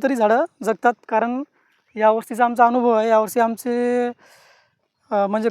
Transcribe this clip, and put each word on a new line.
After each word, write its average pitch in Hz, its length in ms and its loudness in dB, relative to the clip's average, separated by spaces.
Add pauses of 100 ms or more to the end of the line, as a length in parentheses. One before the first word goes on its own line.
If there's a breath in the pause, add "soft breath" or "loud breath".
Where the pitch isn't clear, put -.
तरी 269 140 -2
झाडं 226 280 2 (180)
जगतात, 220 300 0 (160)
कारण 240 340 -2 (540)
यावर्षीचा 220 480 0
आमचा 240 220 4
अनुभव 240 240 2
आहे. 220 180 2
यावर्षी 220 320 2
आमचे, 240 640 -2 (1040 soft breath)
अ, 202 160 0
म्हणजे 220 240 -2